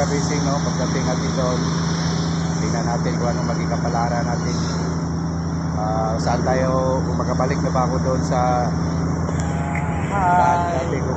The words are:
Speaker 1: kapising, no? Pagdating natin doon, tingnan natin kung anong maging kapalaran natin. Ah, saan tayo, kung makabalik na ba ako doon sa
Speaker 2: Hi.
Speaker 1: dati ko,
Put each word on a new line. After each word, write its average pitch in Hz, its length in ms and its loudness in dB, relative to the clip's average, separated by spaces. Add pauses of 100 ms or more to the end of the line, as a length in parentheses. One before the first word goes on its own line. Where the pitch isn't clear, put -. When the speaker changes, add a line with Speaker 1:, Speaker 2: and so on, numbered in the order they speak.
Speaker 1:
kapising, 139 400 0
no? - 160 0
Pagdating - 480 0
natin - 320 0
doon, 127 200 2 (1000)
tingnan - 240 0
natin 120 320 0
kung 120 160 0
anong - 160 0
maging - 240 -2
kapalaran 117 560 0
natin. - 280 0 (1200)
Ah, 110 400 0
saan 120 240 0
tayo, 131 640 2
kung - 80 0
makabalik 127 480 0
na - 80 0
ba 127 160 2
ako 127 160 0
doon 127 160 2
sa 123 480 2 (1400)
Speaker 2:
Hi. 175 720 2
Speaker 1:
dati 143 160 -2
ko, - 180 -2